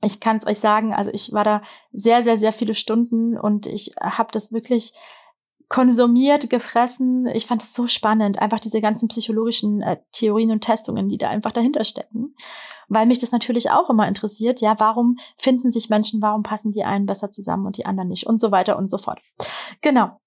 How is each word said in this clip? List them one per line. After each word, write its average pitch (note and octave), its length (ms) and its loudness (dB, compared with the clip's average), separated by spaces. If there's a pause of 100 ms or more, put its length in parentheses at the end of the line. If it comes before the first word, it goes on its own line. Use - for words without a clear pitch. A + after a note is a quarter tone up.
Ich - 160 -2
kann's A3 280 0
euch G#3 120 0
sagen, G#3+ 340 2
also G3+ 200 -2
ich - 200 -6
war G#3 100 0
da G#3 180 2 (300)
sehr, A3+ 320 2
sehr, A3+ 140 4
sehr G#3+ 160 2
viele A3 200 -2
Stunden A#3 640 0
und G#3 280 0
ich - 340 -8
hab G#3+ 320 -2
das G#3+ 200 -6
wirklich A3+ 420 -2 (800)
konsumiert, B3+ 760 4
gefressen. B3 800 0
Ich A3 180 -2
fand A3+ 160 -2
es - 120 -4
so A#3+ 140 0
spannend, G#3+ 540 2
einfach G#3+ 180 0
diese G#3+ 220 -2
ganzen A3 260 0
psychologischen, A3 760 -2
äh, - 200 -4 (100)
Theorien A3+ 400 2
und G#3+ 80 0
Testungen, G#3+ 480 -2
die G3+ 100 -4
da - 120 -4
einfach G#3+ 240 -4
dahinter B3 320 0
stecken. - 500 -6 (540)
Weil A3 160 4
mich A#3+ 140 4
das A#3+ 120 -4
natürlich A#3+ 400 0
auch F4 180 2
immer A3 160 4
interessiert, A3 540 -2
ja, A3 200 2
warum A#3+ 380 2 (200)
finden B3+ 340 2
sich A#3 160 -2
Menschen, G#3+ 340 0
warum G#3+ 220 0
passen G#3+ 300 -4
die G#3 100 -2
einen G3+ 220 0
besser G3 260 -4
zusammen G3 340 -4
und F#3+ 120 -8
die - 80 -8
anderen F#3+ 240 -4
nicht F3+ 180 -6
und A3+ 100 2
so A3 140 0
weiter F#3+ 260 2
und F#3+ 120 -4
so - 80 -4
fort. - 220 -8 (600)
Genau. B3+ 300 4 (180)